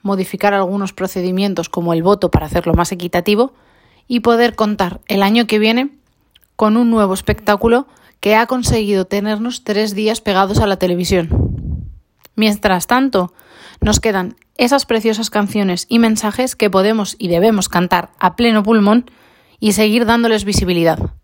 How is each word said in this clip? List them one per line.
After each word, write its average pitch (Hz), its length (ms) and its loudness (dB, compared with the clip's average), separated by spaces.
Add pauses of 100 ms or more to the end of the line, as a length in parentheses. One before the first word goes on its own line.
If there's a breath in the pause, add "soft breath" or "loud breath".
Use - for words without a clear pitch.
modificar 196 500 -2
algunos 196 400 -2
procedimientos 185 720 -4
como 170 260 -2
el 165 100 0
voto 190 260 2
para - 160 0
hacerlo 165 300 -2
más 175 160 0
equitativo 185 640 -2 (520 soft breath)
y 240 120 -2
poder 233 340 2
contar 208 540 -2
el 196 160 0
año 220 240 2
que 214 100 0
viene 233 320 0 (680)
con 214 220 2
un 240 140 2
nuevo 202 240 2
espectáculo 226 720 0 (320 soft breath)
que 214 160 2
ha 226 100 4
conseguido 214 600 0
tenernos 214 580 -4
tres 208 320 -2
días 214 260 -2
pegados 196 380 0
a 214 80 2
la 190 100 0
televisión. - 1120 -2 (460)
Mientras 208 500 0
tanto, 240 480 0 (480 loud breath)
nos 208 180 2
quedan 196 360 -4 (200)
esas 254 320 0
preciosas 220 420 -2
canciones 202 580 -2
y 233 120 2
mensajes 220 560 0
que 208 160 0
podemos 202 480 0
y 196 80 -6
debemos 190 420 2
cantar 180 400 0 (100)
a 180 160 0
pleno 226 280 2
pulmón 220 420 4 (540 soft breath)
y 214 140 0
seguir 214 340 2
dándoles 233 380 2
visibilidad. 175 680 0 (120)